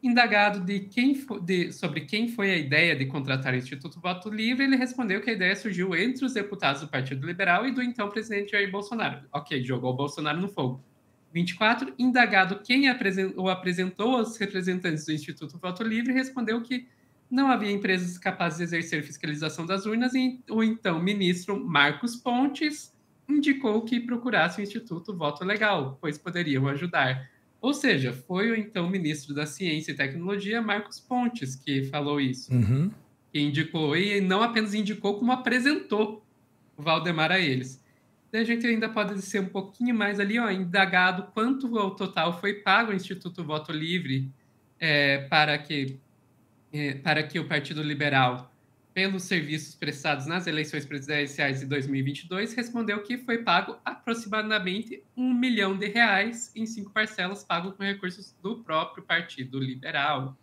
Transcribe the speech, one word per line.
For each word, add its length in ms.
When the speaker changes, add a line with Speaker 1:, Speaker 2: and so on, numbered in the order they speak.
Speaker 1:
Indagado 560
de 220
quem 340
fo-, 240
de, 320
sobre 300
quem 260
foi 240
a 60
ideia 360
de 120
contratar 480
o 40
Instituto 440
Voto 280
Livre, 360
ele 100
respondeu 460
que 80
a 40
ideia 220
surgiu 400
entre 300
os 80
deputados 480
do 80
Partido 360
Liberal 400
e 60
do 100
então 280
presidente 420
Jair 180
Bolsonaro. 520
Ok, 320
jogou 300
o 20
Bolsonaro 460
no 80
fogo. 340
Vinte 180
e 40
quatro, 420
indagado 680
quem 260
apresen-, 480
o 100
apresentou 720
aos 200
representantes 680
do 80
Instituto 440
Voto 260
Livre, 300
respondeu 480
que 240
não 160
havia 240
empresas 480
capazes 400
de 60
exercer 380
fiscalização 600
das 220
urnas 260
e 260
o 120
então 400
ministro 640
Marcos 500
Pontes 800
indicou 540
que 200
procurasse 580
o 40
Instituto 540
Voto 280
Legal, 540
pois 200
poderiam 480
ajudar. 640
Ou 140
seja, 400
foi 380
o 40
então 320
ministro 460
da 140
Ciência 460
e 20
Tecnologia, 680
Marcos 380
Pontes, 560
que 300
falou 360
isso. 320
Speaker 2:
Uhum. 380
Speaker 1:
Que 80
indicou, 580
e 240
não 220
apenas 320
indicou, 420
como 140
apresentou 920
o 60
Valdemar 480
a 80
eles. 420
Daí 120
a 40
gente 200
ainda 240
pode 320
ser 180
um 60
pouquinho 500
mais 240
ali, 200
ó, 100
indagado 840
quanto 420
ao 180
total 440
foi 160
pago 340
ao 80
Instituto 460
Voto 280
Livre, 580
é, 400
para 280
que, 400
é, 220
para 260
que 180
o 80
Partido 360
Liberal, 680
pelos 320
serviços 520
prestados 500
nas 220
eleições 360
presidenciais 760
de 80
dois 180
mil 140
e 40
vinte 180
e 60
dois, 280
respondeu 480
que 160
foi 200
pago 360
aproximadamente 1160
um 160
milhão 460
de 100
reais 680
em 100
cinco 260
parcelas, 520
pago 300
com 100
recursos 580
do 220
próprio 400
Partido 560
Liberal. 840